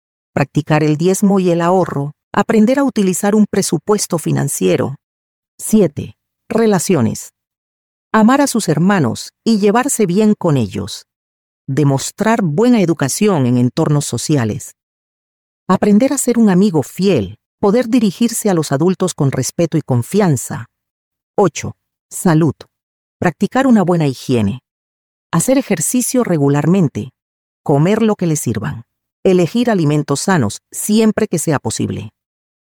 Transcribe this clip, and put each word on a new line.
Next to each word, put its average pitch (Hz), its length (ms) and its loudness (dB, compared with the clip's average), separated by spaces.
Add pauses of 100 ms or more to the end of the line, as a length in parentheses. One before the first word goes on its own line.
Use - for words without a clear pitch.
(320)
Practicar 151 520 -2
el 151 120 0
diezmo 190 440 0
y 180 100 0
el 170 100 0
ahorro. 170 520 -2 (200)
Aprender 220 460 2
a 285 60 0
utilizar 202 500 -2
un 214 120 4
presupuesto 190 720 -2
financiero. 143 800 -2 (600)
Siete, - 580 0 (320)
relaciones. 175 840 0 (840)
Amar 226 280 4
a 285 60 2
sus 226 220 -4
hermanos 160 600 0 (140)
y 220 140 2
llevarse 214 480 0
bien 208 300 2
con 160 200 0
ellos. 101 500 -4 (600)
Demostrar 147 760 0
buena 202 400 2
educación 160 640 0
en 123 100 2
entornos 143 480 0
sociales. 120 680 -4 (960)
Aprender 214 440 2
a 277 60 -4
ser 240 200 0
un 220 120 4
amigo 180 320 2
fiel, 131 560 -2 (200)
poder 226 300 2
dirigirse 220 640 0
a 185 40 2
los 160 180 -2
adultos 175 420 0
con 139 160 0
respeto 160 480 -2
y 147 40 -4
confianza. 131 840 -2 (720)
Ocho, - 380 -2 (340)
salud. 160 440 0 (640)
Practicar 208 480 -2
una 226 160 4
buena 170 260 0
higiene. 123 520 -2 (720)
Hacer 262 240 2
ejercicio 247 640 -2
regularmente. 147 920 0 (500)
Comer 170 400 2
lo 208 140 0
que 180 100 -4
le 156 100 -2
sirvan. 110 460 -6 (420)
Elegir 190 460 2
alimentos 151 500 0
sanos 151 380 0 (120)
siempre 220 580 0
que 175 100 -4
sea 151 200 -2
posible. 107 520 -6 (520)